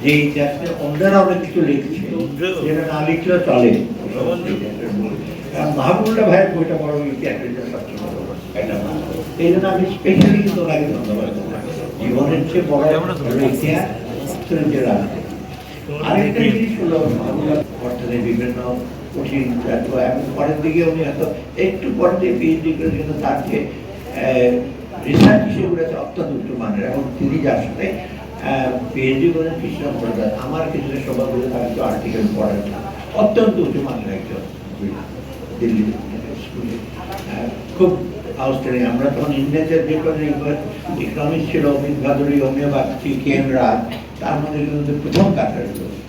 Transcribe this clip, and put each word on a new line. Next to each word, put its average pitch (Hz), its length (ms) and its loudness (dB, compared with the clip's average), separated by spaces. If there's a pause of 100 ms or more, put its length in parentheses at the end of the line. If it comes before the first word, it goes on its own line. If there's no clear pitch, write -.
যে 147 140 6
ইতিহাস 143 440 0
নিয়ে 165 180 -4
অন্যরা 180 400 4
অনেক 180 200 4
কিছু 170 260 0
লিখছে, 143 340 0 (680)
যেটা 156 280 0
না 156 140 0
লিখলেও 175 300 2
চলে। - 460 6 (1700)
কারণ 147 240 -2
মাহবুবুল্লাহ 214 520 4
ভাইয়ের 185 280 6
বইটা 160 180 0
বড় 147 320 -2
ইতিহাসের 127 480 -4
জন্য 120 240 -6
সবচেয়ে - 240 -10
বড় - 580 -8
একটা - 140 -2
ভাগ। 156 680 -4
এই 170 120 6
জন্য 185 160 4
আমি 185 160 2
specially - 580 6
কিন্তু 180 220 2
ওনাকে 151 200 0
ধন্যবাদ 110 420 -2
দেবো। - 800 -6
জীবনের 143 360 2 (120)
চেয়ে 175 180 2
বড় 151 280 4
হলো 139 560 0
ইতিহাস, 156 340 0 (420)
অর্থনীতির 147 560 0
রাজনীতি। - 1160 -4
আরেকটা 214 360 2
জিনিস - 400 2
হলো 160 180 2
মাহবুবুল্লাহ 151 600 2 (260)
অর্থনীতির 120 360 -2
বিভিন্ন 120 560 0 (380)
কঠিন 123 500 -2
তত্ত্ব, - 340 0
এবং 131 240 2 (140)
পরের 151 260 2
দিকে 165 200 4
উনি 160 220 2
হয়তো 117 300 -2 (220)
একটু 190 300 0 (120)
পরে 180 220 4
দিয়ে 180 180 2
পিএইচডি 160 340 2
করে, 160 180 0
কিন্তু 147 220 -2 (100)
তার - 280 -2
যে, - 80 0
আহ, - 1500 -2
রিসার্চ - 460 8
ইস্যুগুলো 175 320 2
আছে 160 100 -2
অত্যন্ত - 380 -4
উচ্চ - 280 -6
মানের, 104 300 -2
এবং 139 120 -2 (160)
তিনি 151 200 2
যার 131 180 2
সাথে, - 320 -2
আহ, 131 880 -4 (160)
পিএইচডি 135 400 2
করেন 160 180 0 (100)
কৃষ্ণ - 220 -6 (160)
প্রসাদ, 110 300 0 (100)
আমার 156 320 -2
কিছুটা 135 240 -4 (100)
সৌভাগ্য 123 260 -2
হলে 120 180 0
তার 120 180 -2
কিছু - 140 -2
আর্টিকেল - 400 -2 (140)
পড়ার 104 220 0 (560)
অত্যন্ত 214 440 4
উচ্চ 147 180 2
মানের 107 380 -4
একজন 95 280 -8 (300)
মহিলা, - 300 -6 (580)
দিল্লি 107 220 2 (600)
স্কুলে। - 320 -8
আহ, 208 760 -8 (300)
খুব 180 120 6 (480)
আউটস্ট্যান্ডিং। 127 480 0
আমরা 127 240 2
তখন 147 220 -2
ইংরেজের 151 560 2
যে 156 60 2
কোনো 151 560 0 (500)
ইকোনমিক্স 151 500 -2
ছিল, 147 160 2
অমিত 143 400 2
ভাদুরী, 143 340 2
অমিয় 135 260 2
বাগচি, 135 580 0
কে 143 60 2
এন 135 200 2
রায়, 117 460 2 (240)
তার 151 200 0
মধ্যে 151 180 -2
কিন্তু 147 340 0 (100)
প্রথম 156 300 4
কাতারের - 340 0
লোক। - 240 -8 (180)